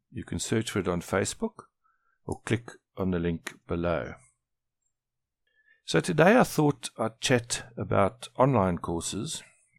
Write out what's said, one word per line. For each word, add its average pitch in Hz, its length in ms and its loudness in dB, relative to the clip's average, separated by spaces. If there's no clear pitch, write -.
You - 140 -10
can 87 160 -6
search 113 320 -2
for 107 80 0
it 90 80 -2
on 87 140 0
Facebook - 640 -2
or - 200 -8
click 117 260 -2
on 95 160 -2
the 90 80 0
link 85 340 -2
below. 85 460 -2
So - 160 2
today 170 380 4
I 233 60 6
thought - 540 0
I'd 110 220 -4
chat - 580 0
about 98 600 0
online 104 400 4
courses 85 680 -6